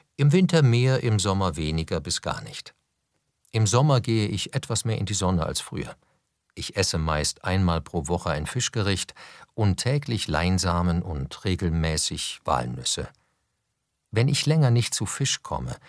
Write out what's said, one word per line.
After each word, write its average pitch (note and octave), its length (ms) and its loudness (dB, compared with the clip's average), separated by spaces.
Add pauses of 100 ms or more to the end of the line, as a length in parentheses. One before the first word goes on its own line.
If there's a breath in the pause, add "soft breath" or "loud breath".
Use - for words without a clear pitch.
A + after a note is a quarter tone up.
(180 loud breath)
Im C#3 160 4
Winter F3 280 6
mehr, B2+ 420 4
im A2 160 2
Sommer F#2+ 360 0
weniger D#2+ 440 -2
bis D#2 220 -4
gar - 200 -6
nicht. - 320 -16 (800)
Im A2 140 4
Sommer C3 320 4
gehe G#2+ 300 0
ich - 240 -4
etwas - 320 -4
mehr A2+ 120 -2
in G#2 80 -2
die - 80 -4
Sonne F2+ 320 2
als - 140 -4
früher. - 380 -8 (580)
Ich - 220 -6
esse F#2+ 200 0
meist D#2 460 -2
einmal F#2 380 2
pro D2+ 260 -6
Woche E2+ 220 -2
ein D2+ 180 -2
Fischgericht G2+ 680 -2 (420 loud breath)
und G2+ 200 2
täglich B2+ 540 -2
Leinsamen F2 720 2
und D2+ 420 -8
regelmäßig E2 1000 -2
Walnüsse. B1+ 640 -2 (1000)
Wenn A#2 200 2
ich C#3 160 -2
länger D3 260 4
nicht A#2 220 2
zu - 120 -4
Fisch - 380 -4
komme, - 320 -6 (140 loud breath)